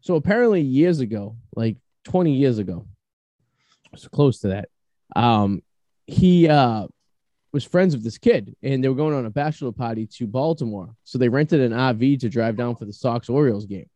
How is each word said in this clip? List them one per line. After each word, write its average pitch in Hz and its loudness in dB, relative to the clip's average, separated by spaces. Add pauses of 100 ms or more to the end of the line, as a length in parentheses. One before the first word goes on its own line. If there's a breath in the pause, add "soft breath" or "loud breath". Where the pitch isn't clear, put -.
So - -4
apparently 202 2
years 147 2
ago, 107 -6 (200)
like, 113 -2 (280)
twenty 175 0
years 131 2
ago, 92 -8 (1080)
so - -20
close 139 2
to 104 -4
that, 98 -6 (480)
um, 107 2 (460)
he, 175 4
uh, 120 2 (680)
was 139 -4
friends 180 2
with 113 -6
this 110 -8
kid, - 0
and 131 -2
they 135 2
were 131 0
going 151 -2
on 127 -4
a 107 -8
bachelor 143 -4
party 110 -8
to - -10
Baltimore. 117 -4 (120)
So - -8
they 123 4
rented 147 2
an 120 0
R 123 0
V 131 0
to 123 -4
drive 113 -2
down 120 -4
for 117 -14
the 104 -14
Sox 120 -6
Orioles 120 0
game. 98 -12